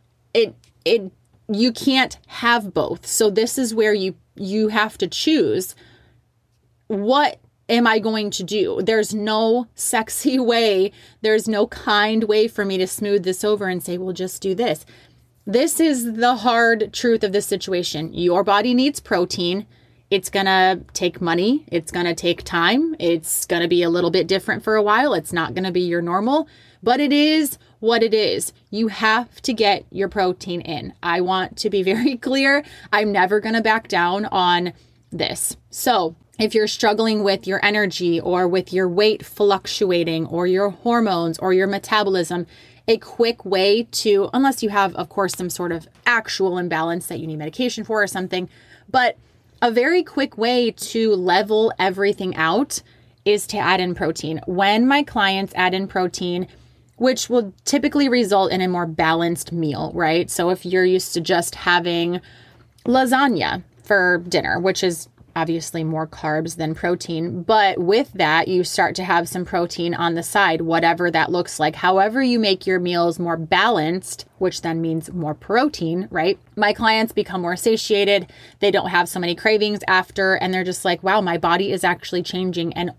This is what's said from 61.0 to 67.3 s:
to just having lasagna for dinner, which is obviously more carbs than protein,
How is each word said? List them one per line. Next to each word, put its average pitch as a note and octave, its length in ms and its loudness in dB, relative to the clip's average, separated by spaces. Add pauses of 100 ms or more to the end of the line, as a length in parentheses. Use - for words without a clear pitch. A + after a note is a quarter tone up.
to F3 60 -2
just E3+ 340 0
having F3 640 0 (640)
lasagna B3 800 0 (180)
for F3+ 460 2
dinner, - 320 0
which F#3+ 240 0
is E3+ 240 -4 (260)
obviously E3 500 -4
more D#3+ 220 -4
carbs D#3 500 -4
than D#3+ 180 -4
protein, F3 680 -4